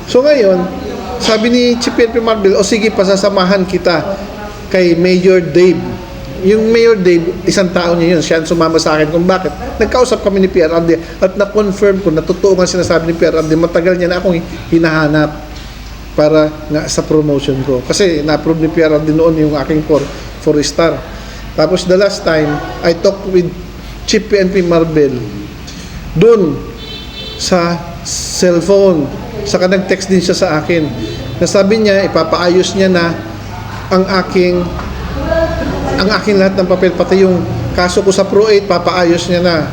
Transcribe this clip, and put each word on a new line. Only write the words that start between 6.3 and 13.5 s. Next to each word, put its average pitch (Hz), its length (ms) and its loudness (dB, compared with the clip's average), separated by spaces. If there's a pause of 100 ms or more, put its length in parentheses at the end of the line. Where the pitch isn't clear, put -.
Yung 220 320 2
Mayor 226 240 4
Dave, 175 480 0
isang 180 240 0
tao 175 240 0
niya 170 240 2
yun, - 20 0
siya 160 220 0
ang 156 60 -6
sumama 165 260 2
sa 160 240 2
akin 151 160 0
kung 170 80 2
bakit. 180 320 0 (240)
Nagkausap 220 480 0
kami 196 160 2
ni 185 80 2
P 185 80 2
R 165 160 2
R 170 80 2
D 165 160 2 (240)
at 190 160 -2
na-confirm 202 640 0
ko 175 80 2
na 160 80 0
totoo 180 400 0
nga 180 80 2
sinasabi 170 420 0
ni 165 60 0
P 165 80 0
R 160 160 2
R 156 80 -2
D, 156 80 2